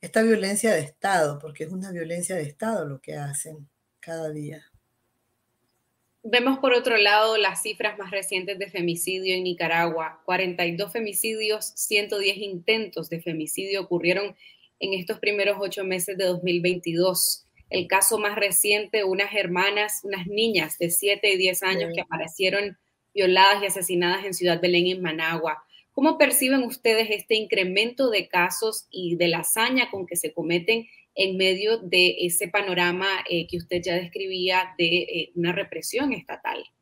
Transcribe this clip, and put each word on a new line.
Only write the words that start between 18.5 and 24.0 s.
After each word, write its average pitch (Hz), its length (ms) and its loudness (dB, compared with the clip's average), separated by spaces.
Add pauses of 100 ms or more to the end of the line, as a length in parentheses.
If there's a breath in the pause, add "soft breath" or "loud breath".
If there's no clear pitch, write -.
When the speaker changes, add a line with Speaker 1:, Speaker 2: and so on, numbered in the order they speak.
Speaker 2:
unas 196 300 0
hermanas, 202 680 0
unas 190 240 -6
niñas 202 520 0
de 170 120 0
siete 202 420 2
y 190 40 2
diez 185 260 0
años 185 280 0
Speaker 1:
Sí. 165 60 -6
Speaker 2:
que 185 40 -4
aparecieron 185 760 -2 (340)
violadas 196 500 6
y 202 40 -2
asesinadas 185 580 0